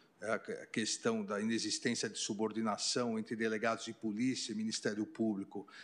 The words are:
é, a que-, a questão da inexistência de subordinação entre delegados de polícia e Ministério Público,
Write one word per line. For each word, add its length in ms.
é, 120
a 60
que-, 140
a 140
questão 580
da 160
inexistência 720
de 80
subordinação 1000
entre 160
delegados 520
de 80
polícia 580
e 20
Ministério 520
Público, 600